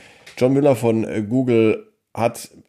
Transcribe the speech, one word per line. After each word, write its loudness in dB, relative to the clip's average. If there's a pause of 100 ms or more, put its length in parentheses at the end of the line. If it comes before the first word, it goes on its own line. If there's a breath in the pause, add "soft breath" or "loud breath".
(380 loud breath)
John 2
Müller 2
von, 0
äh, -6
Google 0 (280)
hat -4 (180)